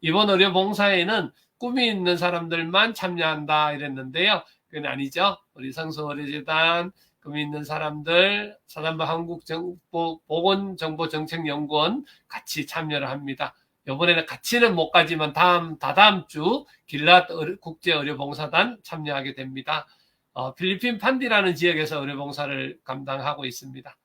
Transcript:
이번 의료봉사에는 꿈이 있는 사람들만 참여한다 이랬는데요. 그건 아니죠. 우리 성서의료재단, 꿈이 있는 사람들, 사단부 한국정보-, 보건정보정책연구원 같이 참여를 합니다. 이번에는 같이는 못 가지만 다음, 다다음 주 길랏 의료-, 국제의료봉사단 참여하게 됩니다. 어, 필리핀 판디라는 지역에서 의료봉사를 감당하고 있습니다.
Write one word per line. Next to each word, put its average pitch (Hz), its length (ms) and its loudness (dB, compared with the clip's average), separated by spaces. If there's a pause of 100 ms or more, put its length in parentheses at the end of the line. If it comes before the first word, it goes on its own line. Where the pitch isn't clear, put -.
이번 190 280 2
의료봉사에는 190 1000 2 (260)
꿈이 247 300 0
있는 185 280 2
사람들만 170 800 0
참여한다 156 800 0
이랬는데요. 143 720 0 (260)
그건 147 160 -10
아니죠. 139 520 0 (160)
우리 131 200 -12
성서의료재단, 156 1160 -2 (300)
꿈이 147 200 -6
있는 151 240 -6
사람들, 165 1000 0
사단부 160 380 -4
한국정보-, 165 1200 -6
보건정보정책연구원 160 1800 -2 (240)
같이 - 360 -8
참여를 147 440 -4
합니다. 139 440 -8 (340)
이번에는 160 380 2
같이는 233 480 2
못 165 180 0
가지만 160 420 2
다음, 170 460 4
다다음 190 480 6
주 185 380 -2 (220)
길랏 170 420 6
의료-, 165 300 -6
국제의료봉사단 156 1200 -2
참여하게 143 520 -6
됩니다. 135 500 -6 (460)
어, 131 220 -6
필리핀 196 460 -2
판디라는 226 560 2
지역에서 156 440 2
의료봉사를 139 840 -6
감당하고 135 640 -6
있습니다. 131 600 -14